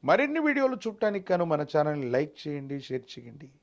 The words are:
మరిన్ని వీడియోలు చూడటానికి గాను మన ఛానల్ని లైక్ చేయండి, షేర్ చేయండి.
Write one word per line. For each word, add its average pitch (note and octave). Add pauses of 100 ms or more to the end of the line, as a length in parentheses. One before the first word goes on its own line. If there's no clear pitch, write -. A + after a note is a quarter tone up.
మరిన్ని C#4
వీడియోలు C4+
చూడటానికి G#3
గాను F3
మన D3+ (120)
ఛానల్ని D3
లైక్ D3
చేయండి, C#3+ (100)
షేర్ C3
చేయండి. B2+ (140)